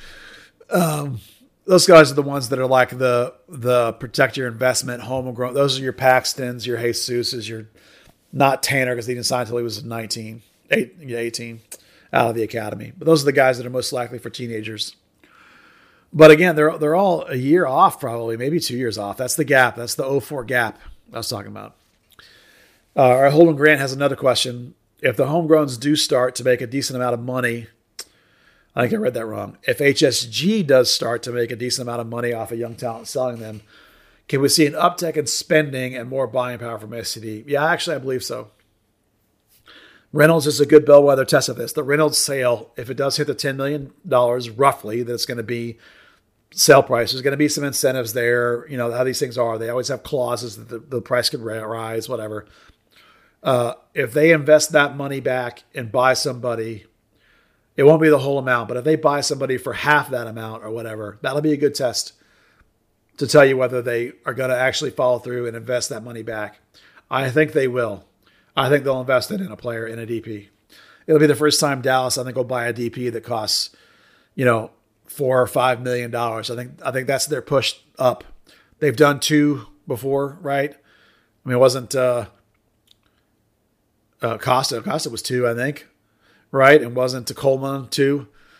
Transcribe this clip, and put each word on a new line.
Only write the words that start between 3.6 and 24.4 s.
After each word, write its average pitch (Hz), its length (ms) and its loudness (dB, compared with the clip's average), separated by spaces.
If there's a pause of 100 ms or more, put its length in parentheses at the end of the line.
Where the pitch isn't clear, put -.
protect 131 440 -2
your 131 100 -6
investment, 123 540 -2
homegrown. 123 520 -6
Those 135 260 2
are - 20 -6
your 131 120 -4
Paxtons, 127 720 0
your 120 120 -4
Jesuses, 120 720 -4
your, 110 200 -12 (640)
not 135 320 2
Tanner, 131 320 0
'cause 117 120 -8
he 127 60 -4
didn't 120 120 -6
sign 127 160 0
until 120 160 -6
he 120 60 -2
was 107 200 -8
nineteen, 113 580 -10 (300)
eight, - 280 -2
yeah, 127 180 -8
eighteen, 117 440 -10 (500)
out 123 180 2
of 113 60 -4
the 113 80 -2
academy. 107 540 -8
But - 80 -16
those 156 180 4
are - 20 -6
the 139 80 2
guys 131 240 4
that 120 80 -10
are 123 60 -10
most 127 220 -6
likely 123 260 -8
for 117 100 -12
teenagers. 110 640 -10 (1160)
But 156 180 10
again, 165 240 6
they're, 156 220 2
they're 156 180 0
all 180 320 2
a 156 80 -8
year 147 300 2
off, 147 340 4
probably, 117 380 -6
maybe 151 220 -2
two 123 180 -4
years 117 200 -4
off. 101 200 -8
That's 127 180 -4
the 151 100 0
gap. 131 300 4
That's 117 200 -8
the 139 100 -6
oh 135 140 -2
four 131 240 -8
gap 117 360 -2 (340)
I - 40 -12
was 113 120 -8
talking 104 220 -10
about. 104 240 -18 (1200)
Uh, 143 60 2
all 127 200 6
right, 139 100 6
Holden 160 240 8
Grant 147 240 4
has 135 140 -4
another 139 220 -2
question, 123 600 -2 (300)